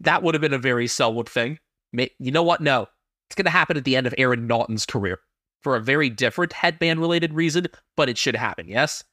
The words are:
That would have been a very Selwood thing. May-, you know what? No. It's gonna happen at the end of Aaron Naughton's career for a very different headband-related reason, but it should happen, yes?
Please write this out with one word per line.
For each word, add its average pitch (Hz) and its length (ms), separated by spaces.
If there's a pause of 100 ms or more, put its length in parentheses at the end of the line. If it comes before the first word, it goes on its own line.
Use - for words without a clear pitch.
That 160 200
would 165 140
have 147 60
been 147 120
a 135 60
very 120 280
Selwood 117 420
thing. 123 280 (360)
May-, 123 260
you 131 120
know 160 120
what? 170 180
No. 131 260 (420)
It's - 60
gonna 185 140
happen 160 280
at 127 80
the 131 100
end 131 100
of 113 120
Aaron 123 280
Naughton's 113 400
career 95 340 (420)
for 135 140
a 117 40
very 139 300
different 120 420
headband-related 165 800
reason, 165 340 (280)
but 143 140
it 120 80
should 123 180
happen, 107 320
yes? 120 460